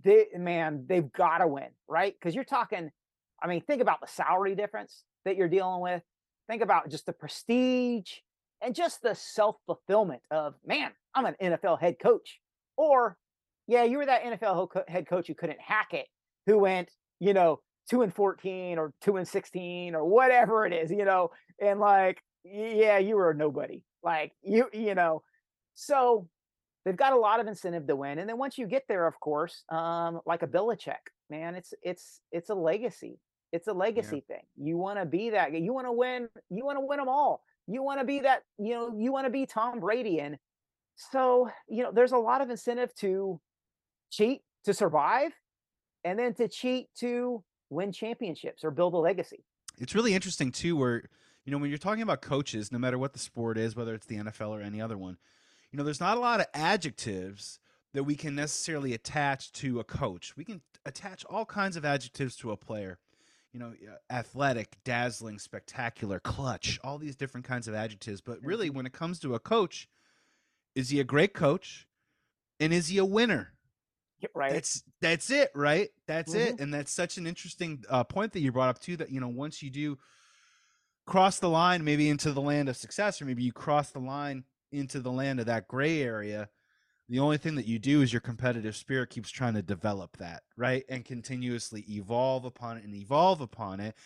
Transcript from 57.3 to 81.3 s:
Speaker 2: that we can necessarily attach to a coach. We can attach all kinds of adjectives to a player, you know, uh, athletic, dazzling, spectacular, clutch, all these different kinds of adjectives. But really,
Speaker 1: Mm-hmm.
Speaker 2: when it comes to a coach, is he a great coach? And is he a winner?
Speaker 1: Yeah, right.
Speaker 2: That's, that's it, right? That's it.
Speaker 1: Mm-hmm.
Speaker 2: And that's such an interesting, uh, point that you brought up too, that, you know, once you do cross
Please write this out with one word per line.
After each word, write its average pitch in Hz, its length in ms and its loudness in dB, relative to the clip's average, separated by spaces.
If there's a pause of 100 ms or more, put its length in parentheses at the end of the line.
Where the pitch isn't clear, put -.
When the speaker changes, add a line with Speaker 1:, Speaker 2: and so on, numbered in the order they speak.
Speaker 2:
that 139 100 -2
we 147 120 -2
can 147 180 -6
necessarily 143 640 -4
attach 139 560 -2
to 123 280 -4
a 107 40 -4
coach. - 520 -6
We 147 80 -14
can 196 200 -14 (200)
attach 185 420 -14
all 220 200 -6
kinds 196 320 -2
of 151 80 -6
adjectives 135 520 -2
to 120 120 -10
a 104 80 -4
player, 98 400 -10 (560)
you 123 60 -14
know, 117 160 -14 (120)
uh, 107 100 -20 (140)
athletic, 120 720 -2
dazzling, 120 540 -4
spectacular, 107 800 -8
clutch, 117 640 -6
all 139 140 -10
these 147 180 -12
different 127 300 -10
kinds 120 220 -6
of 107 80 -6
adjectives. 107 440 -8
But 113 240 -14
really, 180 260 -4
Speaker 1:
Mm-hmm. 135 80 -8
Speaker 2:
when 127 100 -8
it 127 60 -12
comes 170 260 -8
to 127 160 -4
a 113 40 -4
coach, - 480 0 (840)
is 127 160 -2
he 143 100 2
a 139 40 2
great 143 320 4
coach? - 520 0 (720)
And 156 140 2
is 170 140 2
he 190 100 0
a 190 80 4
winner? 196 480 0 (680)
Speaker 1:
Yeah, - 120 -10
right. 139 180 -2
Speaker 2:
That's, - 320 -4 (180)
that's 165 280 0
it, 277 240 4
right? 147 380 2 (160)
That's 160 260 -4
it. 233 220 0
Speaker 1:
Mm-hmm. 139 80 -6
Speaker 2:
And 143 100 -4
that's 147 180 -6
such - 280 -4
an 170 80 -6
interesting, 165 640 -10
uh, 127 140 2
point 208 300 -4
that 185 60 -4
you 135 120 2
brought 127 180 2
up 123 100 -2
too, 175 180 -8
that, 151 140 -8
you 131 80 -6
know, 127 100 -6
once 139 320 -8
you 143 80 -12
do 143 300 -6 (1080)
cross 190 340 4